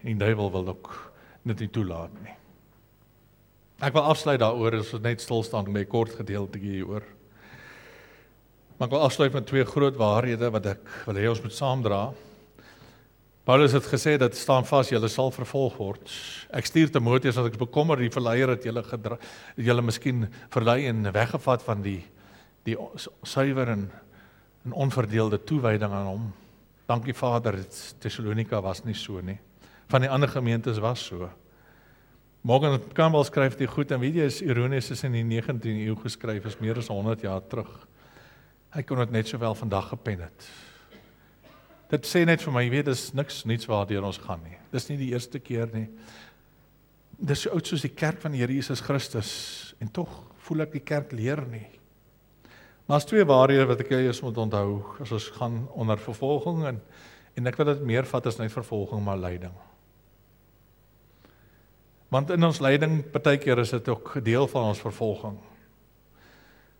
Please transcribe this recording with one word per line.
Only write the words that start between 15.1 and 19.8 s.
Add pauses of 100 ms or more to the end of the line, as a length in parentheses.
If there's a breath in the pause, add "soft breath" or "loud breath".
vervolg
word." (380 loud breath)
Ek
stuur
Timoteus
want
ek
is
bekommerd,
die
verleier
het
julle
gedra-, (360 loud breath)
julle